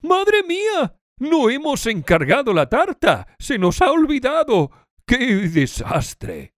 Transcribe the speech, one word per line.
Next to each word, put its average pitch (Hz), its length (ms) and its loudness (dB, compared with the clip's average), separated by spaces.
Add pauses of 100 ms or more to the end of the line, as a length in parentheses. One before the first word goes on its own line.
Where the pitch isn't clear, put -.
¡Madre 392 420 2
mía! 370 520 -2 (240)
¡No 294 300 2
hemos 277 380 -2
encargado 190 640 0
la 156 140 2
tarta! 254 600 0 (120)
¡Se - 180 -6
nos 180 240 0
ha 359 100 2
olvidado! 285 800 0 (340)
¡Qué 240 120 2 (320)
desastre! 120 1080 -4